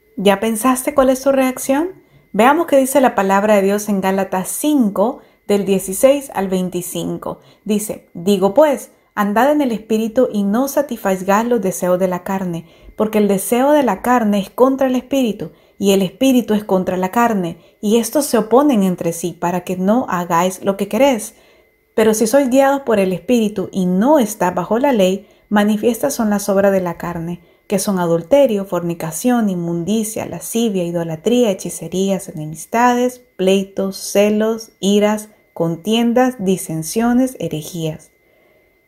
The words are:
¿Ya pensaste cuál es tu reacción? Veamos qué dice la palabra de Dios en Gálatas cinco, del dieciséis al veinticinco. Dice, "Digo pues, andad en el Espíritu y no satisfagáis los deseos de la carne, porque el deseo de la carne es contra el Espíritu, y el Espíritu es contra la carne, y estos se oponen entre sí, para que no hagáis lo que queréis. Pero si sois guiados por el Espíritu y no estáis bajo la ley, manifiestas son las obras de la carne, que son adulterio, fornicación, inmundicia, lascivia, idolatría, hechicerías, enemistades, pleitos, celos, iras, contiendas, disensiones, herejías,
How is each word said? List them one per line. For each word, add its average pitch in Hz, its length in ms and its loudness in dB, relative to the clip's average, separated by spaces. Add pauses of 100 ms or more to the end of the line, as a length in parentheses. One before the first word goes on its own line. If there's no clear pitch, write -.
(160)
¿Ya 196 240 2
pensaste 247 540 -2
cuál 262 160 4
es 262 100 0
tu 277 100 0
reacción? 269 720 -2 (320)
Veamos 285 360 2
qué 285 80 4
dice 269 240 2
la 247 160 2
palabra 196 400 2
de 190 60 2
Dios 208 260 -2
en 196 120 -2
Gálatas 190 460 -2
cinco, 240 720 0 (300)
del 202 160 0
dieciséis 196 680 0
al 196 140 -4
veinticinco. 175 920 -6 (240)
Dice, 208 500 -4
"Digo 196 400 0
pues, 285 380 2 (240)
andad 208 340 2
en 302 100 2
el 254 120 0
Espíritu 220 580 0
y 202 140 -2
no 233 240 0
satisfagáis 208 800 -2
los 240 120 2
deseos 180 380 0
de 190 80 0
la 180 160 -4
carne, 180 460 -6 (260)
porque 214 240 0
el 208 80 4
deseo 240 460 2
de 294 100 4
la 196 180 0
carne 226 380 2
es 190 100 -4
contra 269 380 2
el 254 80 0
Espíritu, 240 560 -2 (260)
y 196 140 0
el 196 120 4
Espíritu 240 520 2
es 208 80 0
contra 185 340 -2
la 185 140 -2
carne, 202 480 0 (220)
y 214 160 2
estos 240 300 0
se 240 120 0
oponen 226 460 4
entre 175 280 -2
sí, 165 200 -6
para 175 300 -4
que 185 140 -6
no 208 320 0
hagáis 180 560 -2
lo 196 120 0
que 202 100 -4
queréis. 240 480 0 (640)
Pero 220 180 4
si 220 140 0
sois 277 200 4
guiados 277 340 2
por 214 180 0
el 185 120 0
Espíritu 208 600 -2
y 185 140 -2
no 233 340 4
estáis 180 340 -2
bajo 185 240 -2
la 277 140 2
ley, 190 340 0 (220)
manifiestas 214 680 0
son 220 160 -2
las 202 180 -2
obras 196 220 4
de 190 100 2
la 175 160 -4
carne, 170 440 -8 (260)
que 196 120 -2
son 190 220 -2
adulterio, 196 640 2
fornicación, 175 840 -2
inmundicia, 175 800 -4
lascivia, 196 560 -4
idolatría, 170 720 0
hechicerías, 185 760 -4
enemistades, 240 920 -2 (160)
pleitos, 190 600 -2
celos, 214 840 0
iras, 208 480 2 (260)
contiendas, 226 920 0
disensiones, 233 920 0
herejías, 156 720 -8 (760)